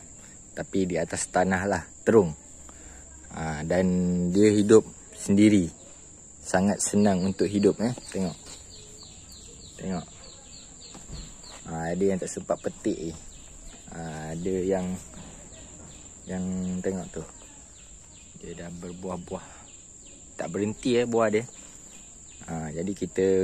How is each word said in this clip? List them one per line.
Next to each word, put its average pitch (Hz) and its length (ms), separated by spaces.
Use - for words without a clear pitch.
tapi 92 320
di 87 160
atas - 320
tanah 92 320
lah, 95 160
terung. 101 320
Ha, 80 320
dan 90 240
dia 104 160
hidup 107 320
sendiri. 101 560
Sangat 95 400
senang 101 400
untuk 95 240
hidup, 101 320
eh. 123 160
Tengok. 92 240
Tengok. 92 260
Ha, 82 240
ada 95 80
yang 95 160
tak 82 80
sempat - 320
petik - 480
ni. 78 80
Ha, 80 400
ada 92 240
yang, 92 320
yang 92 160
tengok 95 240
tu. 80 160
Dia 85 160
dah 85 160
berbuah-buah. 90 680
Tak 82 160
berhenti, 110 480
eh, 120 80
buah 113 240
dia. 113 160
Ha, 80 320
jadi 95 160
kita 92 340